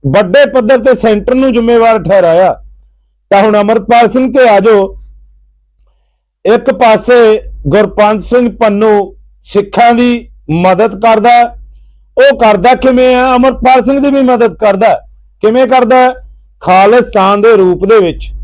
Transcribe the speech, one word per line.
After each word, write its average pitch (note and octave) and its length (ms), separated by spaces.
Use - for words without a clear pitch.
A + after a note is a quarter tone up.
ਵੱਡੇ F#3 400
ਪੱਧਰ B3 320
ਤੇ B3+ 160
ਸੈਂਟਰ A3 400
ਨੂੰ C4 180
ਜ਼ਿੰਮੇਵਾਰ A3+ 500
ਠਹਿਰਾਇਆ। F3 600
ਤਾਂ G3 120
ਹੁਣ G#3 180
ਅਮਰਪਾਲ A3+ 480
ਸਿੰਘ B3+ 240
ਤੇ B3+ 160
ਆ G3+ 120
ਜਾਓ। G3 360
ਇੱਕ A#3+ 160
ਪਾਸੇ A3 720
ਗੁਰਪੰਤ G#3 560
ਸਿੰਘ A#3+ 340
ਪੰਨੂ G#3 580
ਸਿੱਖਾਂ A#3 520
ਦੀ A#3+ 340
ਮਦਦ F#3 520
ਕਰਦਾ, A#3 540
ਉਹ C4+ 200
ਕਰਦਾ A3 360
ਕਿਵੇਂ B3+ 420
ਆ? B3+ 200
ਅਮਰਪਾਲ B3+ 460
ਸਿੰਘ C4+ 180
ਦੀ C#4+ 100
ਵੀ C#4 120
ਮਦਦ A#3 320
ਕਰਦਾ। G3+ 400
ਕਿਵੇਂ A#3+ 260
ਕਰਦਾ? B3+ 480
ਖਾਲਿਸਤਾਨ G3+ 800
ਦੇ A3 160
ਰੂਪ F#3 280
ਦੇ G#3+ 140
ਵਿੱਚ। F3 340